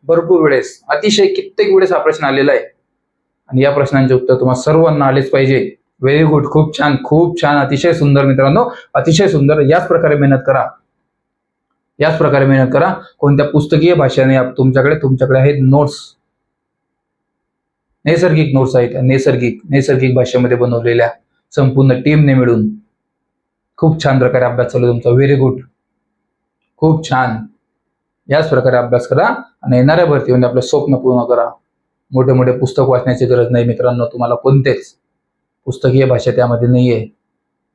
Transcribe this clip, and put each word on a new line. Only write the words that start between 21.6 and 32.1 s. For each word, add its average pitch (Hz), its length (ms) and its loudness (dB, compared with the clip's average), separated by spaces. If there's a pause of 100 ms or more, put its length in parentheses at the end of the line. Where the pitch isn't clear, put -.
टीमने 147 340 2
मिळून. 117 340 0 (1080)
खूप - 280 -2
छान 135 140 0
प्रकारे 127 260 0
अभ्यास 123 280 -4
चालू 120 140 0
आहे 120 60 0
तुमचा. 120 180 -2
Very 135 320 2
good, 120 180 -2 (1160)
खूप 160 340 -2
छान. 120 360 -4 (840)
याच 156 200 0
प्रकारे 127 280 0
अभ्यास 120 300 -2
करा 170 200 0 (360)
आणि 127 140 0
येणाऱ्या 156 300 2
भरतीमध्ये 127 420 0
आपलं 123 120 -2
स्वप्न 135 360 -2
पूर्ण 123 280 0
करा. 117 260 -2 (640)